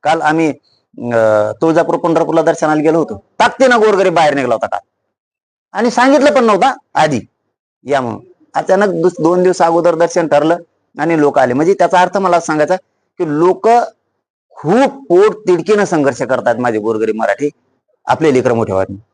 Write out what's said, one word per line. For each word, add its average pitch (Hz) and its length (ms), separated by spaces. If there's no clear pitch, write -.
काल 160 180
आम्ही, 156 300
अ, 110 540
तुळजापूर 165 340
पंढरपूरला 165 460
दर्शनाला 156 400
गेलो 160 160
होतो, 113 260
ताकदीनं 240 380
गोरगरीब 196 360
बाहेर 151 200
निघला 123 200
होता 107 120
काल 101 140
आणि 226 180
सांगितलं 269 440
पण 254 100
नव्हता 220 320
आधी 151 260
या 135 160
म्हणून. 110 200
अचानक 185 480
दुस-, 170 200
दोन 180 200
दिवस 180 200
अगोदर 170 320
दर्शन 165 340
ठरलं 151 280
आणि 160 220
लोक 147 180
आले, 127 140
म्हणजे 165 220
त्याचा 185 260
अर्थ 180 160
मला 175 240
सांगायचा 160 360
की 151 200
लोक 185 300
खूप 214 500
पोट 185 400
तिडकीनं 190 360
संघर्ष 143 380
करतात 120 340
माझे 120 220
गोरगरीब 107 360
मराठी, 110 340
आपले 147 280
लेकरं 123 200
मोठे 110 180
व्हावे. 95 240